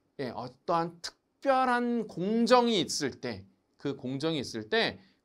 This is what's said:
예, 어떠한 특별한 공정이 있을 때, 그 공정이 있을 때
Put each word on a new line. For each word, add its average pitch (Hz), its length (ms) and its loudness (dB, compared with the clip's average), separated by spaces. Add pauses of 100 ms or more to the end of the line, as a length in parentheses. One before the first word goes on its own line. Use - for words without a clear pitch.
(200)
예, 131 100 -4
어떠한 165 720 -4
특별한 240 1080 0
공정이 226 720 4
있을 131 400 -4
때, 101 240 -8 (320)
그 139 180 -4
공정이 139 440 -4
있을 110 300 -8
때 180 300 0 (260)